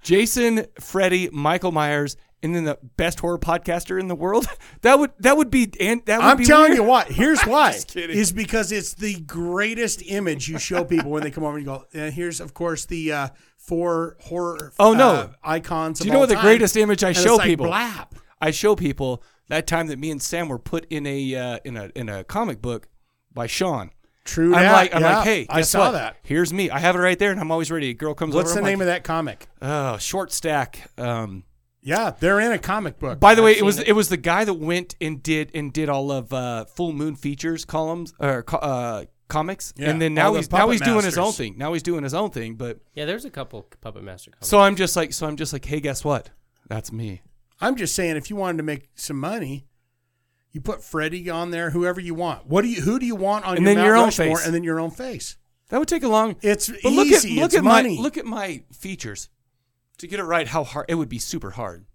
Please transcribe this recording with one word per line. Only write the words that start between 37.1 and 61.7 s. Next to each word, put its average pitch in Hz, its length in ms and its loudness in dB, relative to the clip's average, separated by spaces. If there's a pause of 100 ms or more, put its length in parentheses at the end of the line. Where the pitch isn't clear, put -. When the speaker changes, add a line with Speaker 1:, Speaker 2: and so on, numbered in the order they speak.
Speaker 1:
Features 156 500 -6
columns 160 540 -6
or 131 240 -2
co-, - 160 -6
uh, 120 460 -6 (220)
comics, 165 480 -6
Speaker 2:
Yeah, 143 140 -2
Speaker 1:
and 156 100 0
then 160 140 0
now 160 140 4
Speaker 2:
all 214 60 2
the 160 80 0
Speaker 1:
he's, - 100 -6
now 175 80 2
Speaker 2:
Puppet 220 140 4
Speaker 1:
he's 220 80 0
doing 214 220 2
his 170 140 -2
own 180 80 0
Speaker 2:
Masters. 214 120 -2
Speaker 1:
thing. 104 200 -8
Now 143 160 -6
he's 160 80 -4
doing 170 220 -4
his 139 100 -6
own 196 160 -2
thing, 113 240 -10
but 117 240 -10 (160)
Speaker 3:
Yeah, 147 120 -10
there's 220 200 -8
a 269 60 -14
couple 123 320 -14 (180)
Puppet 101 220 -16
Master 95 260 -18
comics. - 180 -14
Speaker 1:
So 208 120 8
I'm 196 160 8
just 175 200 -2
like, 165 180 -2
so - 120 -6
I'm 151 120 -6
just 151 160 -8
like, 135 120 -10
"Hey, 151 140 -4
guess 139 260 -6
what? 139 240 -4 (380)
That's 110 240 -10
me." 110 320 -10 (360)
Speaker 2:
I'm 247 160 -2
just 208 200 -6
saying, 170 220 -2
if 139 120 -10
you 208 60 -10
wanted 185 220 -4
to 156 60 -6
make 151 300 -8
some - 260 -10
money, 143 460 -8 (840)
you 151 100 -12
put 208 220 -6
Freddy 165 480 -6
on 170 180 -6
there, 170 220 -6
whoever 175 280 -2
you 170 140 -8
want. 165 320 -6
What 170 180 2
do 240 40 0
you, 220 140 -4
who 214 180 0
do 254 80 -4
you 233 80 -2
want 196 300 -2
on 185 120 -2
Speaker 1:
And 175 80 4
Speaker 2:
your 202 80 8
Speaker 1:
then 208 40 6
Speaker 2:
Mount 208 100 6
Speaker 1:
your 220 100 8
own 233 80 10
Speaker 2:
Rushmore, 165 320 2
Speaker 1:
face. 170 80 -4
Speaker 2:
and 165 80 0
then 170 100 -2
your 165 160 -2
own 165 120 -6
face? 247 460 -12 (320)
Speaker 1:
That 240 100 0
would 302 80 -2
take 330 160 -2
a 262 60 0
long. 220 340 2
Speaker 2:
It's 208 260 0
Speaker 1:
But - 220 0
look 294 160 6
Speaker 2:
easy. 285 240 6
Speaker 1:
at, 233 60 -2
look 320 80 2
Speaker 2:
It's 339 100 0
Speaker 1:
at 320 80 4
Speaker 2:
money. 233 340 6
Speaker 1:
my, 226 60 -4
look 302 140 -4
at - 80 -8
my 196 360 -8 (100)
features. - 580 -12 (720)
To 170 80 -16
get 196 120 -8
it 196 40 -6
right, 165 240 0
how 151 160 -2
hard - 260 -8
it 170 60 0
would 156 140 -4
be. - 100 -10
Super - 320 -10
hard. 95 440 -12